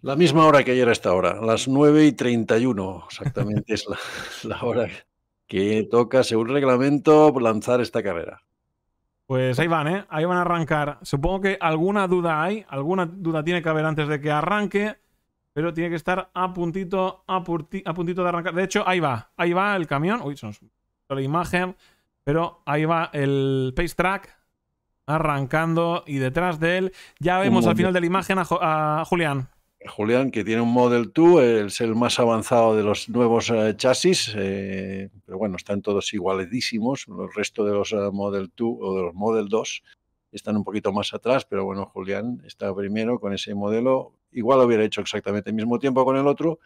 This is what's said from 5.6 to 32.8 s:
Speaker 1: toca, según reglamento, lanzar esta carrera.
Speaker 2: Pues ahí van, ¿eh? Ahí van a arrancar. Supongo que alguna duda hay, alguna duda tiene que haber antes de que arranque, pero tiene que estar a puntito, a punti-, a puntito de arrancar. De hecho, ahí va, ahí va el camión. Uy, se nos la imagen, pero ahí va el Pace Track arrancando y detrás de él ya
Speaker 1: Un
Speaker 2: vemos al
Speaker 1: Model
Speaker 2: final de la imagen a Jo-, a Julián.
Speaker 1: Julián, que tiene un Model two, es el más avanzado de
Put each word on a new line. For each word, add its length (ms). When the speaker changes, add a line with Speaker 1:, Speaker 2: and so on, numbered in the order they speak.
Speaker 1:
toca, 320
según 280
reglamento, 880
lanzar 400
esta 200
carrera. 420
Speaker 2:
Pues 320
ahí 80
van, 220
¿eh? 200
Ahí 160
van 140
a 40
arrancar. 600
Supongo 380
que 200
alguna 460
duda 380
hay, 240
alguna 380
duda 360
tiene 180
que 80
haber 180
antes 200
de 140
que 100
arranque, 680
pero 220
tiene 160
que 60
estar 360
a 220
puntito, 720
a 160
punti-, 420
a 80
puntito 300
de 60
arrancar. 260
De 80
hecho, 240
ahí 140
va, 360
ahí 160
va 220
el 140
camión. 340
Uy, 140
se 100
nos 140
la 140
imagen, 540
pero 420
ahí 180
va 280
el 640
Pace 180
Track 420
arrancando 1000
y 140
detrás 400
de 200
él 140
ya 160
Speaker 1:
Un 80
Speaker 2:
vemos 200
al 40
Speaker 1:
Model 80
Speaker 2:
final 160
de 80
la 60
imagen 340
a 40
Jo-, 160
a 460
Julián. 420
Speaker 1:
Julián, 460
que 100
tiene 200
un 100
Model 400
two, 280
es 400
el 140
más 240
avanzado 560
de 80